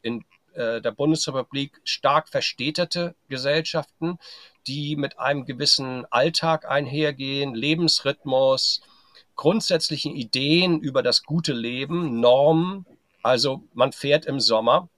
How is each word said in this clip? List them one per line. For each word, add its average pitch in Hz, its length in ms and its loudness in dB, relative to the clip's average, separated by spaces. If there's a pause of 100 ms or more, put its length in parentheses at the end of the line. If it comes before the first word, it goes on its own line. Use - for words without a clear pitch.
in, 117 220 -6 (300)
äh, 113 260 -4
der 117 100 -2
Bundesrepublik 139 920 -2
stark 143 440 0
verstädterte 165 880 -4 (140)
Gesellschaften, 156 880 -4 (480)
die 147 300 -4
mit 139 220 -6
einem 139 280 -2
gewissen 131 640 -2
Alltag 160 580 0
einhergehen, 139 880 -2
Lebensrhythmus, 139 1300 0 (540)
grundsätzlichen 160 800 0
Ideen 151 680 0
über 135 220 -2
das 123 200 2
gute 160 300 -2
Leben, 127 680 -4
Normen. 160 640 4 (380)
Also 127 400 0 (120)
man 131 180 2
fährt 143 340 0
im 135 140 -4
Sommer 120 580 4